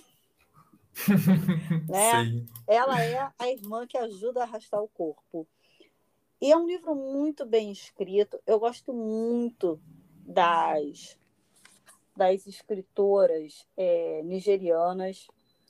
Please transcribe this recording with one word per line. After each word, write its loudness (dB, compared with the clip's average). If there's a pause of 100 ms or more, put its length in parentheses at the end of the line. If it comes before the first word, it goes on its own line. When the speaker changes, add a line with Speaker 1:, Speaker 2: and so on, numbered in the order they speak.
(920)
Speaker 1:
<laughs> 2
Speaker 2:
Né? 4
Speaker 1:
Sim. -4 (220)
Speaker 2:
Ela 2
é -2
a -6
irmã -8
que -6
ajuda -4
a 0
arrastar -6
o -6
corpo. -10 (960)
E 6
é 8
um 0
livro -4
muito -4
bem 0
escrito. -4
Eu 4
gosto -4
muito -2 (460)
das, 0 (1000)
das 2
escritoras, 0 (100)
é, 0
nigerianas. -2 (420)